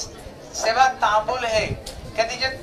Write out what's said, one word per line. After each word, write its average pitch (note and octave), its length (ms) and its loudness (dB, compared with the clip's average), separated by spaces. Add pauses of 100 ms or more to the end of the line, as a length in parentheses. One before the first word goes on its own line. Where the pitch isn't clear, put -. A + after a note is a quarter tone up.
(600)
सेवा A#3+ 280 6
तांबुल A#3+ 560 2
है। A3 220 2 (500)
कहते, A#3 200 0
जो C4 120 0 (140)